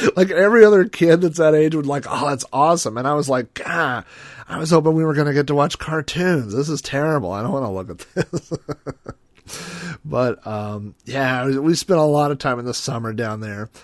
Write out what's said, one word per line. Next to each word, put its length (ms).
Like, 140
every 360
other 200
kid 360
that's 160
that 180
age 180
would, 120
like, 220
"Oh, 200
that's 240
awesome." 460
And 100
I 60
was 160
like, 240
"God, 500
I 100
was 140
hoping 220
we 120
were 80
gonna 200
get 140
to 80
watch 240
cartoons. 720
This 160
is 120
terrible. 500
I 100
don't 120
wanna 180
look 180
at 100
this." 580
<laughs> 1500
But, 420
um, 500
yeah, 400
we, 140
we 160
spent 240
a 40
lot 280
of 80
time 200
in 60
the 80
summer 400
down 260
there. 300